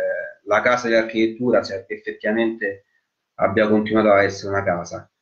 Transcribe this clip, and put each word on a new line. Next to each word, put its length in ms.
la 160
casa 280
di 60
architettura 680
sia 260
effettivamente 960
abbia 320
continuato 420
a 120
essere 300
una 100
casa. 480